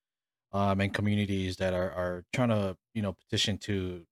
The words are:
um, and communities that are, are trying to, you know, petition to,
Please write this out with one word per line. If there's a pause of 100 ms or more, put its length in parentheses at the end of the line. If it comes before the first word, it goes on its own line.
(520)
um,
and
communities
that
are,
are
trying
to, (160)
you
know,
petition
to,